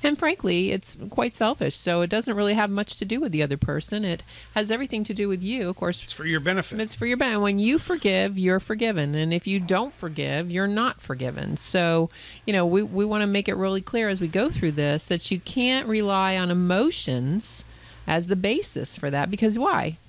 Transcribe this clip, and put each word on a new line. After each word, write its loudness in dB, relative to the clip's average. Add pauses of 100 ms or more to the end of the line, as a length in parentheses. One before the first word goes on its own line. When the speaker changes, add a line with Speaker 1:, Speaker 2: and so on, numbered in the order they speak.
Speaker 1:
And 2
frankly, 0
it's -6 (140)
quite 0
selfish, 0
so 0
it 2
doesn't 0
really 2
have 2
much -2
to -4
do -2
with -2
the 2
other 0
person. -2
It -2 (320)
has 0
everything -2
to -6
do 0
with -2
you, -2
of -4
course. -4
Speaker 2:
It's -10
for -10
your 0
benefit. -2
Speaker 1:
It's -4
for -6
your 0
benefit. 2
When 2
you 4
forgive, 0
you're 4
forgiven. 0
And 2
if -2
you 2
don't 0
forgive, -4
you're 0
not 0
forgiven. -6
So, 2 (380)
you 0
know, 4
we, 4
we 0
wanna 2
make 2
it 0
really 0
clear 0
as -2
we 0
go 2
through 0
this 0
that -2
you 0
can't 0
rely 2
on 0
emotions 0 (400)
as 0
the 2
basis -2
for -4
that, 0
because 2
why? 0 (120)